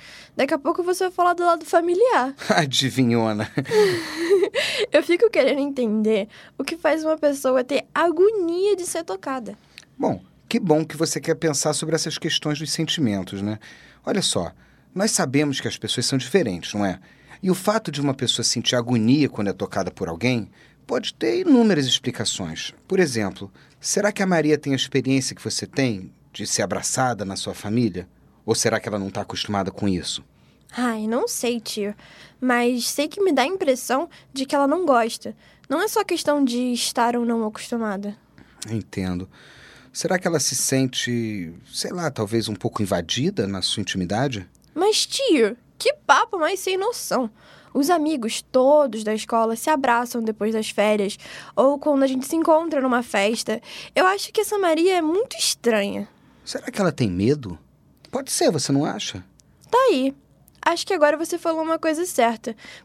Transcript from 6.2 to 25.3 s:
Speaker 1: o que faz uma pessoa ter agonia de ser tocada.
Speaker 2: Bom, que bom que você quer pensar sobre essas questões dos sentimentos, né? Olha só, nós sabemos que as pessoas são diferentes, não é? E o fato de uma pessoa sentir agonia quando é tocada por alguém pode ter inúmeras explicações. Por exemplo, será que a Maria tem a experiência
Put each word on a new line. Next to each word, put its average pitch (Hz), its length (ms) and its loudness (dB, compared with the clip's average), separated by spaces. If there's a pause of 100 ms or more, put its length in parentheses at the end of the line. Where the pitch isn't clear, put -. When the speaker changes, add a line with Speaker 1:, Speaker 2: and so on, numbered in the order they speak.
Speaker 1:
o 269 80 -6
que 330 140 -6
faz 311 260 0
uma 311 140 0
pessoa 277 440 2
ter 262 220 -2 (100)
agonia 359 800 2
de 359 120 -4
ser 339 180 -6
tocada. 262 540 -8 (400)
Speaker 2:
Bom, 135 240 -2 (260)
que 233 100 0
bom 160 280 4
que - 100 -12
você 156 240 -2
quer 190 140 0
pensar 156 400 0
sobre 160 200 -2
essas 156 220 -4
questões 151 420 -2
dos 156 140 -6
sentimentos, 101 680 -2
né? 107 160 -4 (480)
Olha 196 160 -2
só, - 280 -2 (440)
nós 202 160 0
sabemos 143 500 0
que - 80 -6
as 104 80 -6
pessoas 117 300 -4
são 139 100 0
diferentes, 127 560 0
não 104 140 0
é? - 120 -2 (440)
E 185 80 2
o 170 40 4
fato 214 380 0
de 143 80 -6
uma 139 140 0
pessoa 123 280 -2
sentir 117 320 0
agonia 123 540 4
quando 101 200 -4
é 95 40 -2
tocada 92 380 -4
por 90 180 -6
alguém 101 420 -2 (360)
pode 240 260 -4
ter - 280 -2
inúmeras 233 440 4
explicações. - 880 -6 (160)
Por 190 100 0
exemplo, 107 540 -2 (260)
será - 320 0
que 208 120 -4
a 190 40 2
Maria 156 300 4
tem 143 160 -4
a 135 40 2
experiência 131 600 0